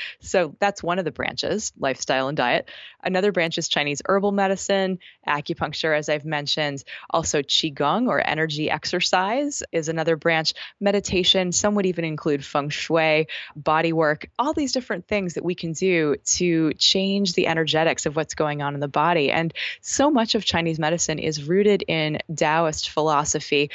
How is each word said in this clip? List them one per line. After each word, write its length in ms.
So 400
that's 240
one 160
of 60
the 60
branches, 680
lifestyle 480
and 100
diet. 320
Another 280
branch 260
is 100
Chinese 380
herbal 260
medicine, 680
acupuncture, 680
as 140
I've 160
mentioned. 580
Also, 320
Qigong 640
or 120
energy 500
exercise 1040
is 180
another 260
branch. 380
Meditation, 720
some 240
would 100
even 180
include 400
feng 260
shui, 580
body 380
work, 340
all 160
these 200
different 340
things 280
that 100
we 100
can 160
do 440
to 480
change 600
the 140
energetics 580
of 100
what's 180
going 280
on 120
in 60
the 80
body. 440
And 220
so 280
much 260
of 80
Chinese 360
medicine 400
is 240
rooted 440
in 320
Taoist 540
philosophy, 840